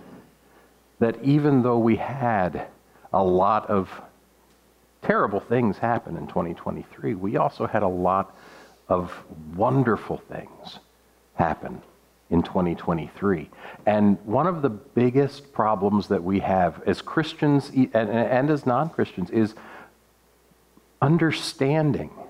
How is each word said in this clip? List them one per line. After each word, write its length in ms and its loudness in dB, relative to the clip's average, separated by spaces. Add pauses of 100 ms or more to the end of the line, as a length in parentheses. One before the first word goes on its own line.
(1000)
that 240 0
even 380 4
though 160 2
we 180 4
had 720 -2 (440)
a 120 2
lot 440 2
of 220 -2 (1120)
terrible 380 0
things 380 0
happen 380 -4
in 120 -10
twenty 260 -4
twenty-three, 600 -8
we 220 -4
also 280 -2
had 160 -2
a 60 2
lot 480 -2 (520)
of 240 0 (440)
wonderful 600 0 (100)
things 500 -16 (560)
happen 480 -4 (480)
in 120 4
twenty 340 -2
twenty-three. 760 -4 (340)
And 400 4
one 220 0
of 160 -2
the 80 2
biggest 840 0
problems 560 2
that 140 0
we 160 0
have 480 0
as 160 0
Christians 720 0
e-, 180 4
and, 160 2
and 400 0
as 160 0
non-Christians 680 -2
is 240 2 (1500)
understanding 1080 2 (200)